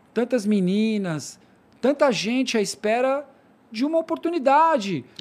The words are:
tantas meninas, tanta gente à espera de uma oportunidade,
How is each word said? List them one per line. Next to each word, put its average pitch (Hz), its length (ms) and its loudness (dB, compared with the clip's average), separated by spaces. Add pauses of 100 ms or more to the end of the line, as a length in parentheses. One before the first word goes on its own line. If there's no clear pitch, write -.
(140)
tantas 240 320 -2
meninas, 202 960 0 (400)
tanta 285 320 2
gente 233 460 -2
à 214 40 2
espera 247 640 -2 (460)
de 226 140 -2
uma 320 140 0
oportunidade, 302 1040 0 (160)